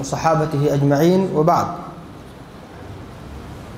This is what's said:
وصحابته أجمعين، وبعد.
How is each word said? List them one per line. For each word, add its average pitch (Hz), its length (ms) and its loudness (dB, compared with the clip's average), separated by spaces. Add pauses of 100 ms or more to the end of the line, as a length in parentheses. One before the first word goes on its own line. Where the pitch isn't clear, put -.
وصحابته 147 720 2
أجمعين، 160 640 4
وبعد. 156 300 4 (2000)